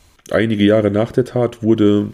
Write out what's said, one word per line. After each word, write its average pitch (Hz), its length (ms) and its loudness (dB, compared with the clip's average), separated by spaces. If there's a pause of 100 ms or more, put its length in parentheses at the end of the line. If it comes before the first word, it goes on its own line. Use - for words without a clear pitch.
(320)
Einige 104 320 -2
Jahre 104 280 2
nach 107 200 -2
der 127 140 -2
Tat 120 380 -6
wurde 104 500 2